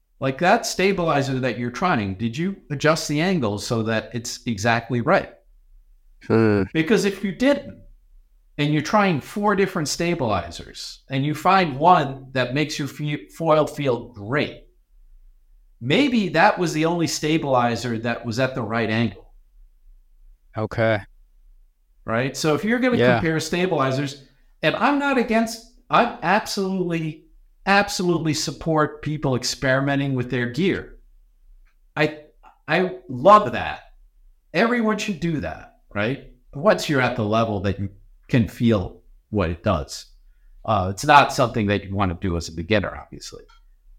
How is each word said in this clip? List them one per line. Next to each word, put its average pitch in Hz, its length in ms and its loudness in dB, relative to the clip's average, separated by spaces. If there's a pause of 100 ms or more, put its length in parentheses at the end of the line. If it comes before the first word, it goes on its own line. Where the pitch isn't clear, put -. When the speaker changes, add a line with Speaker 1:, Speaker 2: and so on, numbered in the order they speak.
(180)
Speaker 1:
Like, 135 200 -4
that 190 260 2
stabilizer 160 760 0
that 120 180 -2
you're 120 120 -4
trying, 120 440 0
did 113 220 -4
you 190 200 -2 (140)
adjust 147 380 2
the 147 120 0
angle 143 380 0
so 113 260 -2
that 110 300 -2
it's - 320 -8
exactly 117 540 0
right?" 156 320 0 (920)
Speaker 2:
Hmm. 107 360 4 (100)
Speaker 1:
Because 175 320 2
if 202 180 -4
you 196 100 -4
didn't, - 460 -2 (800)
and 147 140 0
you're 151 100 2
trying 190 380 2
four 208 340 -2
different 185 340 -2
stabilizers, 107 1200 -6
and 135 140 -2
you 147 100 -2
find 180 440 2
one 151 540 4
that 123 220 -2
makes 147 240 -2
your 143 100 -4
fe-, 147 400 -8
foil 156 380 2
feel 139 420 -2
great, 107 560 -4 (1160)
maybe 208 500 2
that 160 280 4
was 170 140 0
the 156 140 0
only 170 200 0
stabilizer 123 920 0
that 117 260 -6
was 117 160 -4
at 131 140 0
the 135 80 -6
right 113 280 -2
angle. 110 440 -2 (1200)
Speaker 2:
Okay. 110 440 0 (1080)
Speaker 1:
Right? 123 300 -2
So 156 180 0
if 143 100 -2
you're 233 140 0
gonna 240 180 2
Speaker 2:
Yeah. 123 220 4
Speaker 1:
compare 160 220 0
stabilizers, 143 840 -2 (380)
and 151 140 2
I'm 277 220 2
not 277 200 0
against, 226 560 -2 (160)
I 214 320 2
absolutely, 175 1040 -2 (400)
absolutely 175 680 2
support 151 680 -2
people 147 340 -2
experimenting 139 800 0
with 123 160 -2
their 123 160 -2
gear. 120 500 -2 (960)
I, 156 260 0 (460)
I 175 300 0 (120)
love 131 440 6
that. 85 400 -8 (600)
Everyone 226 440 0
should 190 220 -6
do 165 200 -4
that, - 400 -12 (140)
right? 113 380 -4 (220)
Once 175 340 2
you're 143 140 2
at 120 140 0
the 113 80 0
level 107 360 0
that 98 180 -2
you 101 120 -6 (380)
can 113 200 2
feel 110 540 0 (280)
what 95 200 0
it 80 120 -8
does. - 440 -4 (580)
Uh, 98 280 0
it's 95 120 -8
not 147 280 8
something 117 340 0
that 101 180 0
you 95 100 -8
wanna 95 260 0
do 87 160 -2
as 80 120 -6
a 78 40 0
beginner, 85 440 0
obviously. - 480 -18 (540)